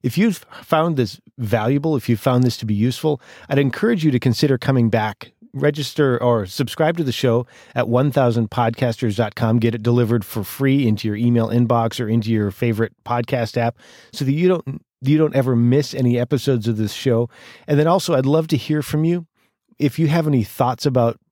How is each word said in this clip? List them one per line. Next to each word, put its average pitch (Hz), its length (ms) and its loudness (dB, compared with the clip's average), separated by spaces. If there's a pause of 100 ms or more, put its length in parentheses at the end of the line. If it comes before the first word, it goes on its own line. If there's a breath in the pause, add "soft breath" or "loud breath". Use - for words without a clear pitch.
If 135 140 -2
you've 202 280 0 (180)
found 160 340 0
this 120 220 -2 (180)
valuable, 127 580 0
if 123 120 -4
you've 117 120 0
found 127 240 2
this 123 140 0
to - 80 -10
be 107 80 -2
useful, 127 480 -2 (280 loud breath)
I'd 139 100 2
encourage 175 440 0
you 156 80 4
to 123 80 2
consider 131 380 2
coming 123 320 2
back. 107 420 -4 (220)
Register 143 680 0
or 117 240 2
subscribe 156 520 -2
to 175 60 -2
the 131 80 -2
show 120 340 0 (300 loud breath)
at 123 140 -2
one 127 220 2
thousand 120 400 0
podcasters 113 680 -2
dot 110 180 -2
com. 113 240 2
Get 113 160 0
it 107 80 -10
delivered 120 400 2
for 107 200 -8
free 135 440 0
into 107 200 0
your 104 100 -4
email 117 320 2
inbox 117 500 0
or 117 80 -4
into 110 240 -2
your 104 200 0
favorite 113 420 -2 (100)
podcast 120 540 -4
app 117 200 -2 (360 loud breath)
so - 100 -8
that 131 80 0
you 165 160 0
don't, 160 340 -2 (200)
you 143 160 2
don't 151 180 2
ever 131 200 2
miss 120 380 2
any 120 240 0
episodes 120 520 0
of 110 80 -2
this 107 160 -2
show. 120 360 0 (380 loud breath)
And 147 100 2
then 151 100 4
also, 175 280 2
I'd 131 100 2
love 160 220 2
to 160 100 0
hear 151 240 -2
from 151 220 -2
you. 170 220 0 (520)
If 143 220 -2
you 160 80 2
have 156 180 0
any 139 180 2
thoughts 123 420 -2
about 123 340 0 (120)